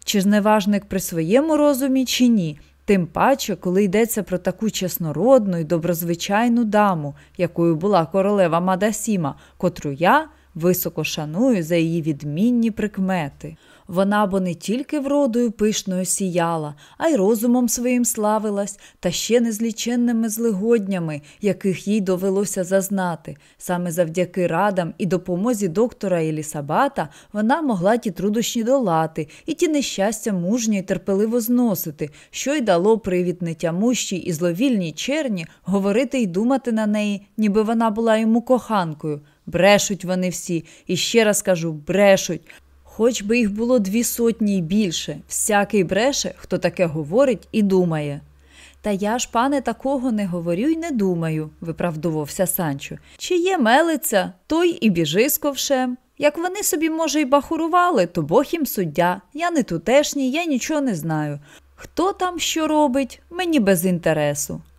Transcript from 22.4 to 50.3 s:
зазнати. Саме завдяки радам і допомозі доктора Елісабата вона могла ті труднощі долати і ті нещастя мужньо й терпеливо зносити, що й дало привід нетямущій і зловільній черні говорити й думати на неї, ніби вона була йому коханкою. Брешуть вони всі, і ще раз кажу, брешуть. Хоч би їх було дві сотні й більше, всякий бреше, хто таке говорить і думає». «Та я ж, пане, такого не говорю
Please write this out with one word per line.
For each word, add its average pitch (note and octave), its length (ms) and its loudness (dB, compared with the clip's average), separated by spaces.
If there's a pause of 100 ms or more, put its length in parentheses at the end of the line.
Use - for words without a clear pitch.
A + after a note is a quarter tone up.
зазнати. F#3 760 -2 (200)
Саме F3 340 -4
завдяки F3 560 0
радам F3+ 500 0
і A3 80 -2
допомозі F#3 640 -2
доктора F#3 560 -2
Елісабата D#3 880 -2 (240)
вона A3 280 0
могла A3 360 2
ті A#3 140 -4
труднощі G#3+ 520 -2
долати E3 640 0 (180)
і D#4+ 80 -4
ті F4 140 0
нещастя A3+ 640 -2
мужньо G#3 440 0
й F#3 40 -2
терпеливо G3+ 600 0
зносити, G#3+ 680 -2 (200)
що - 260 -4
й D#4 60 0
дало G#3 360 4
привід F3+ 440 -2
нетямущій F3 760 -2
і E3 160 -4
зловільній F3 580 0
черні A#3 560 -4 (160)
говорити G3+ 580 0
й A3 60 2
думати A#3 440 0
на A3 160 0
неї, G#3 340 -2 (160)
ніби G#3+ 240 2
вона A3+ 280 0
була A3 280 2
йому A3+ 240 2
коханкою. E3 800 -2 (240)
Брешуть F#3 600 4
вони F3+ 240 -2
всі, E3 360 -6 (220)
і F3+ 80 -2
ще A3+ 280 2
раз G#3 180 2
кажу, E3 300 0 (160)
брешуть. F#3+ 540 4 (420)
Хоч A3+ 380 0
би G#3 160 0
їх G#3+ 140 2
було A#3+ 280 2
дві G3+ 240 0
сотні A3 540 0
й F#3 40 0
більше, E3 640 -2
всякий - 560 0
бреше, G3+ 540 0
хто - 200 -6
таке F3+ 280 0
говорить E3+ 640 0
і A3 100 2
думає». D#3+ 600 0 (600)
«Та G#3+ 100 -2
я G#3 280 -2
ж, - 120 -6
пане, C4+ 300 0
такого B3+ 500 -2
не G#3 140 -2
говорю F3 360 -2